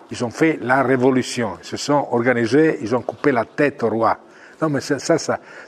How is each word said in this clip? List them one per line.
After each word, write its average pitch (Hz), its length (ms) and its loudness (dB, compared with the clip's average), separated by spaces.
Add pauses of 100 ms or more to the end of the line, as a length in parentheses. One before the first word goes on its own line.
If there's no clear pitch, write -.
Ils - 140 -8
ont 120 60 -4
fait 156 320 0
la 131 220 2
révolution. 123 800 0
Ils - 60 -20
se 110 100 -10
sont 143 340 0
organisés, 123 720 2
ils 110 140 -2
ont 117 60 -2
coupé 131 320 -2
la 117 100 0
tête - 400 -2
au 113 60 0
roi. 107 280 0 (440)
Non, 156 80 0
mais 139 100 -2
ça, 139 180 -2
ça, 165 200 0
ça, - 220 -4 (280)